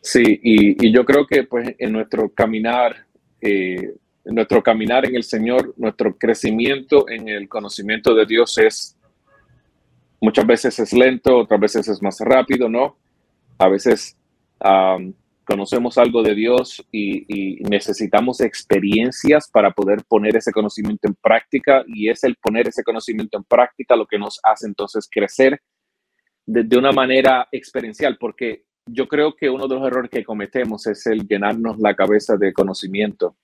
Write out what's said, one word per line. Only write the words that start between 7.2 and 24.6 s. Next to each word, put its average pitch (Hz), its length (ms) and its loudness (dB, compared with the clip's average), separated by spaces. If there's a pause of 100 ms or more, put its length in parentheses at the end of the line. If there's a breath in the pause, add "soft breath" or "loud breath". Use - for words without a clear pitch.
el 101 200 -8
conocimiento 107 680 -2
de 110 100 6
Dios 113 320 0
es, - 400 0 (1200)
muchas 110 260 2
veces 120 320 2
es 110 140 -2
lento, 127 460 4
otras 107 200 2
veces 104 300 0
es 101 140 -4
más 98 180 -6
rápido, 127 480 2
¿no? 123 280 -2 (600)
A 92 100 4
veces, 104 480 0 (440)
am, 95 520 2 (320)
conocemos 117 540 -2
algo 120 240 4
de 107 140 2
Dios 120 560 -2
y, 101 360 -6
y 98 360 -8
necesitamos 104 760 -2
experiencias 110 1120 0
para 101 200 4
poder 101 340 -2
poner 107 300 2
ese 110 160 -2
conocimiento 104 560 -4
en 101 60 -4
práctica, 131 760 2
y 110 220 -4
es 117 120 -4
el 123 140 0
poner 113 320 0
ese - 160 -6
conocimiento 110 540 -6
en 98 60 -12
práctica 123 520 2
lo 107 100 -2
que 104 140 -4
nos 107 240 -10
hace 110 240 0